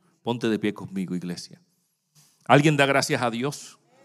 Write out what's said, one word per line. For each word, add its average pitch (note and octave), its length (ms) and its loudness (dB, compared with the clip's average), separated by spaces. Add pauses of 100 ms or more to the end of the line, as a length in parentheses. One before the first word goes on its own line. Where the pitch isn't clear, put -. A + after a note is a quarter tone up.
(220)
Ponte A#2 260 -2
de G#2+ 100 0
pie G#2 140 -2
conmigo, F#2 420 -8
iglesia. F2 460 -10 (840)
¿Alguien D3 320 6
da C#3 100 4
gracias C#3 360 0
a A#2+ 80 0
Dios B2 480 -8 (260)